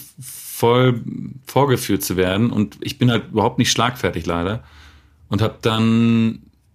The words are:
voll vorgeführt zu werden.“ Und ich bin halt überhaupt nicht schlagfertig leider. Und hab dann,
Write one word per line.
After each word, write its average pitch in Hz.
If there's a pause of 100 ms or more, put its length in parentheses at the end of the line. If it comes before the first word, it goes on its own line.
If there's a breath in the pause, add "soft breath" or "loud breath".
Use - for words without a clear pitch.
(200)
voll 123 (440)
vorgeführt 127
zu 90
werden.“ 95
Und 107
ich -
bin 123
halt 110
überhaupt 107
nicht 123
schlagfertig 101
leider. 87 (640 soft breath)
Und 107
hab 110
dann, 113 (320)